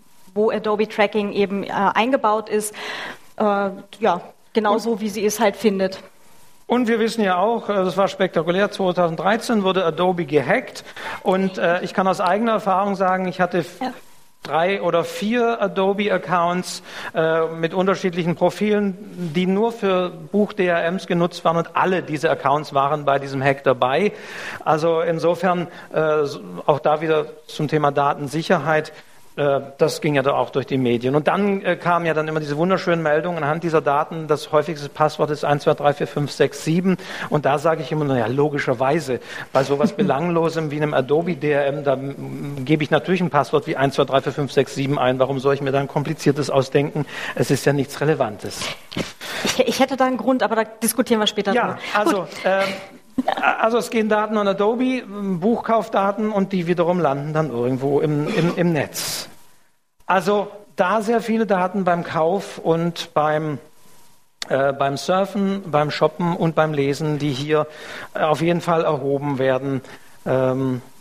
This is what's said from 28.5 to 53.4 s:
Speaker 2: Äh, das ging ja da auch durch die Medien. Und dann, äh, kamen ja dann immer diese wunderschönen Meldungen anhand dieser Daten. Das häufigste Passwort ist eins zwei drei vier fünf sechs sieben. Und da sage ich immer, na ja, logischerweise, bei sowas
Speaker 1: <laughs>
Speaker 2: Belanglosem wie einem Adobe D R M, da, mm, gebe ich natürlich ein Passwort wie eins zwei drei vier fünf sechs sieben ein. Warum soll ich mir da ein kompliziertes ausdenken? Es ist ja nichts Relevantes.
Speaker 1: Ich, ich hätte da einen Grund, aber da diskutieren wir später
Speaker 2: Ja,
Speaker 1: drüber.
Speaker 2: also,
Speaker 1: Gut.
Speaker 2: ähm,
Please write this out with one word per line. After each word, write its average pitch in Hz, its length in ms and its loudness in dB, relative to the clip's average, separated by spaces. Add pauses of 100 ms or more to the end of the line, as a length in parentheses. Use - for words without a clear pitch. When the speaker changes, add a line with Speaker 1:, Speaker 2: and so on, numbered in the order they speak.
Speaker 2:
Äh, 143 240 2 (160)
das 156 240 0
ging 151 140 0
ja 139 80 2
da 139 100 2
auch 127 160 0
durch 131 180 -4
die 135 120 -2
Medien. 123 360 2
Und 151 140 0
dann, 196 320 2
äh, 185 160 -2
kamen 170 300 0
ja 156 80 2
dann 156 120 -2
immer 156 140 -2
diese 143 160 -4
wunderschönen 170 460 2
Meldungen 160 420 0
anhand 160 200 -2
dieser 160 180 2
Daten. 156 460 0
Das 147 220 -2
häufigste 147 380 0
Passwort 151 400 0
ist 147 160 -4
eins 147 200 0
zwei 156 100 4
drei 143 180 2
vier 151 140 -4
fünf 147 260 -4
sechs - 320 0
sieben. 180 320 2 (320)
Und 143 160 0
da 143 140 2
sage 160 240 0
ich 143 100 -8
immer, 156 140 0
na 135 100 2
ja, 110 120 0
logischerweise, 139 920 0 (320)
bei 135 100 4
sowas 139 300 0
Speaker 1:
<laughs> - 40 -14
Speaker 2:
Belanglosem 160 720 0
wie 143 60 -4
einem 147 180 0
Adobe 147 400 0
D 147 160 -2
R 143 160 2
M, 147 180 -4
da, 135 120 2
mm, 135 680 -8
gebe 151 180 2
ich 143 80 -4
natürlich 170 300 2
ein 175 80 0
Passwort 143 380 0
wie 160 100 -4
eins 135 200 0
zwei 147 80 4
drei 131 180 2
vier 143 100 -4
fünf 143 200 -4
sechs 135 220 2
sieben 139 240 -2
ein. 127 200 2
Warum 131 200 0
soll 139 140 2
ich 135 80 -2
mir 139 100 -4
da 139 100 0
ein 139 80 -4
kompliziertes 147 600 -2
ausdenken? 143 560 0 (300)
Es - 160 0
ist 135 160 0
ja 143 80 4
nichts 139 260 -2
Relevantes. 123 600 -2 (840)
Speaker 1:
Ich, - 240 0
ich 240 120 0
hätte 269 180 0
da 262 80 4
einen 254 100 0
Grund, 254 260 0
aber 214 140 0
da 220 80 2
diskutieren 220 560 0
wir 208 60 2
später 196 260 0
Speaker 2:
Ja, 240 100 2
Speaker 1:
drüber. 139 160 -4 (160)
Speaker 2:
also, 208 260 2
Speaker 1:
Gut. 156 80 -8 (160)
Speaker 2:
ähm, 196 240 2 (920)